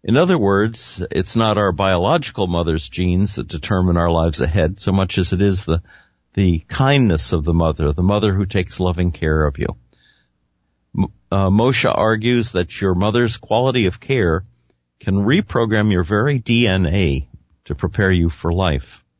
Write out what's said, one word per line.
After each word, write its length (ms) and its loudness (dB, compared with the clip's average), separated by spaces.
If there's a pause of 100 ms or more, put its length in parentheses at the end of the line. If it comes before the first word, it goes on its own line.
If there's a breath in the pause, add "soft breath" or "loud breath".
In 140 2
other 220 4
words, 720 -2
it's 260 -4
not 200 2
our 140 2
biological 760 0
mother's 420 -2
genes 480 0
that 120 -8
determine 480 0
our 140 2
lives 300 0
ahead 400 0
so 120 -2
much 260 0
as 140 -2
it 80 -2
is 240 0
the, 180 -2 (500 soft breath)
the 280 2
kindness 720 0
of 120 -2
the 100 0
mother, 380 0
the 100 -2
mother 320 0
who 120 0
takes 340 -4
loving 320 0
care 340 0
of 120 -4
you. 180 -6 (1200 soft breath)
M-, 140 -2 (180)
uh, 200 2
Moshe 440 2
argues 580 0
that 280 -4
your 140 2
mother's 420 0
quality 500 0
of 140 -4
care 440 -2 (560)
can 160 -4
reprogram 760 0
your 140 2
very 340 0
D 280 2
N 200 2
A 420 0 (360)
to 100 -8
prepare 360 0
you 200 2
for 220 -6
life. 520 -4 (160)